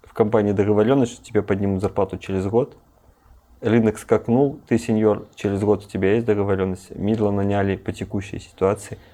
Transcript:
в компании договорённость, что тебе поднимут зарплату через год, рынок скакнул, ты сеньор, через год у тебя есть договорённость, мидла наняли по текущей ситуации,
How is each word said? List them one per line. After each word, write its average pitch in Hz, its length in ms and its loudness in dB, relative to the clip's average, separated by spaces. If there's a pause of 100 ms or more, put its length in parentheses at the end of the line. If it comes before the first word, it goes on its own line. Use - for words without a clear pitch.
в - 100 -20
компании 107 400 2
договорённость, 107 600 2
что - 100 -20
тебе - 200 -2
поднимут 98 380 -2
зарплату 95 360 -4
через 95 300 -4
год, 113 280 0 (840)
рынок 110 360 2
скакнул, 123 680 0
ты 117 100 2
сеньор, 110 580 0
через 101 260 -2
год 104 240 0
у - 20 -20
тебя 95 280 0
есть 117 100 0
договорённость, 98 720 -2
мидла 104 360 0
наняли 101 460 0
по - 160 -8
текущей - 460 -8
ситуации, - 580 -4 (160)